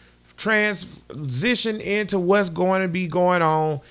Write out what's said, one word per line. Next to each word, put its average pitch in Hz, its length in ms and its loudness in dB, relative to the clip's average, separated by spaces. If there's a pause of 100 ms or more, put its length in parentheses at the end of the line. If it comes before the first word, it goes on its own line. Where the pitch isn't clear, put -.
(360)
transition 208 1400 -2
into 202 380 -2
what's 185 320 2
going 185 320 0
to 185 60 0
be 180 180 -2
going 180 360 2
on. 156 380 2 (100)